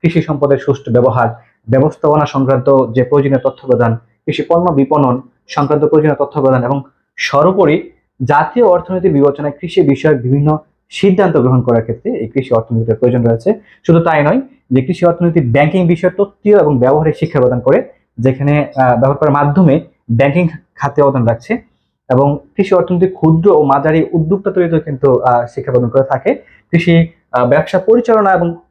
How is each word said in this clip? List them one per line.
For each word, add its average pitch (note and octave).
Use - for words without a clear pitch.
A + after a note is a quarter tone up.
কৃষি E3
সম্পদের C#3+
সুষ্ঠু -
ব্যবহার, A#2+
ব্যবস্থাপনা D3
সংক্রান্ত C3+
যে B2
প্রয়োজনীয় C#3
তথ্য -
প্রদান, A#2+
কৃষি -
পণ্য E3+
বিপণন C3+
সংক্রান্ত D3
প্রয়োজনীয় D3+
তথ্য C#3+
প্রদান C3
এবং C3
সর্বোপরি F3
জাতীয় D3+
অর্থনীতির F3+
বিবেচনায় C#3+
কৃষি F3+
বিষয়ক D3
বিভিন্ন C#3
সিদ্ধান্ত F#3
গ্রহণ B2+
করার A#2+
ক্ষেত্রে A2+
এই A#2
কৃষি B2+
অর্থনীতির A2+
প্রয়োজন B2
রয়েছে। A#2
শুধু E3
তাই D#3+
নয়, G3
যে C3
কৃষি E3+
অর্থনীতি E3+
ব্যাংকিং D3
বিষয়ক F3
তত্ত্বীয় G#3
এবং D3
ব্যবহারিক D3
শিক্ষা D#3+
প্রদান B2
করে, D3+
যেখানে, C#3
আহ, B2+
ব্যবহার C3+
করার D3+
মাধ্যমে C#3+
ব্যাংকিং C#3
খাতে C#3+
অবদান C3+
রাখছে A#2
এবং C#3+
কৃষি F#3+
অর্থনীতি F3+
ক্ষুদ্র E3
ও D3+
মাঝারি D3
উদ্যোক্তা F3+
তৈরিতেও E3+
কিন্তু, C#3
আহ, A#2+
শিক্ষা C3+
প্রদান B2
করে C3+
থাকে। C#3
কৃষি, E3+
আহ, B2
ব্যবসা C#3+
পরিচালনা A3
এবং E3+